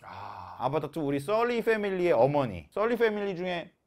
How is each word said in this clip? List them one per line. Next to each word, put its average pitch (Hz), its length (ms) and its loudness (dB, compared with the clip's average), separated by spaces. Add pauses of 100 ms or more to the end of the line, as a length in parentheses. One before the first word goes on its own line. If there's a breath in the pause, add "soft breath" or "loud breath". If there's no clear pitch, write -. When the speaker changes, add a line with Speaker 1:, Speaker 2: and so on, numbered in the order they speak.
Speaker 1:
아. - 560 -14
Speaker 2:
아바타 147 320 -2
투 165 100 -6
우리 143 180 0
썰리 226 420 0
패밀리의 196 520 2
어머니. 120 580 2
썰리 226 240 0
패밀리 208 400 0
중에 175 360 -6 (160)